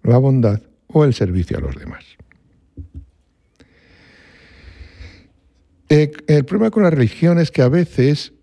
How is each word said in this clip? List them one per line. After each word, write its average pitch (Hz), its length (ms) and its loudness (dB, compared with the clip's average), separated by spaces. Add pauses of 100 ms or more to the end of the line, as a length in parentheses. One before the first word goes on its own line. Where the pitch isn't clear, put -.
la 120 140 4
bondad 127 440 2 (260)
o 151 160 2
el 131 100 2
servicio 90 440 -4
a 69 40 -8
los 67 140 -8
demás. - 280 -18 (3750)
Eh, 151 220 2 (160)
el 147 180 2
problema 208 260 -2
con 208 120 0
la 180 60 2
religión 165 500 0
es 160 120 -2
que 147 100 -2
a 123 80 4
veces 147 720 -2